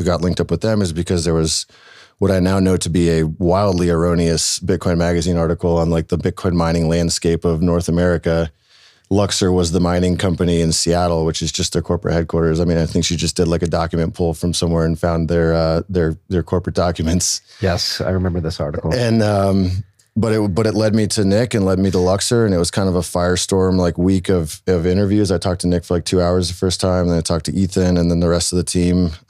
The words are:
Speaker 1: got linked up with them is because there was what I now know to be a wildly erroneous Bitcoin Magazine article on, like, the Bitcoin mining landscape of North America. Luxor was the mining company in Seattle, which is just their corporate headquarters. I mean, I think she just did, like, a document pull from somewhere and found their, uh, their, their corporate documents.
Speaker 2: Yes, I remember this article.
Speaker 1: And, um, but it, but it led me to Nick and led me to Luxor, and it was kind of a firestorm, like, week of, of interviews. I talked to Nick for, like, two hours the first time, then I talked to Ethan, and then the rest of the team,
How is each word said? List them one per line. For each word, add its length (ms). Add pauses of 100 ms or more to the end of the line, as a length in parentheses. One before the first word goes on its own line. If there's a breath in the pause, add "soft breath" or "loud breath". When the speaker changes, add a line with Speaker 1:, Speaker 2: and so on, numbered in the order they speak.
Speaker 1:
got 160
linked 200
up 100
with 100
them 220
is 100
because 320
there 80
was 320 (540 loud breath)
what 140
I 80
now 180
know 180
to 140
be 200
a 160
wildly 640
erroneous 720
Bitcoin 400
Magazine 380
article 420
on, 100
like, 200
the 100
Bitcoin 340
mining 360
landscape 580
of 160
North 260
America. 640 (600 soft breath)
Luxor 400
was 220
the 80
mining 380
company 420
in 100
Seattle, 540
which 160
is 100
just 220
their 80
corporate 320
headquarters. 480
I 40
mean, 120
I 80
think 220
she 100
just 200
did, 120
like, 140
a 60
document 460
pull 200
from 180
somewhere 320
and 140
found 320
their, 240
uh, 340
their, 280 (120)
their 140
corporate 320
documents. 680 (200 loud breath)
Speaker 2:
Yes, 420
I 80
remember 300
this 200
article. 320
Speaker 1:
And, 300
um, 480 (440)
but 180
it, 220
but 120
it 80
led 220
me 100
to 180
Nick 300
and 100
led 140
me 140
to 60
Luxor, 460
and 80
it 60
was 120
kind 180
of 80
a 40
firestorm, 800
like, 180
week 320
of, 380
of 200
interviews. 440
I 80
talked 240
to 60
Nick 160
for, 100
like, 100
two 160
hours 280
the 60
first 260
time, 280
then 80
I 60
talked 240
to 80
Ethan, 420
and 140
then 100
the 80
rest 240
of 60
the 60
team, 480 (180)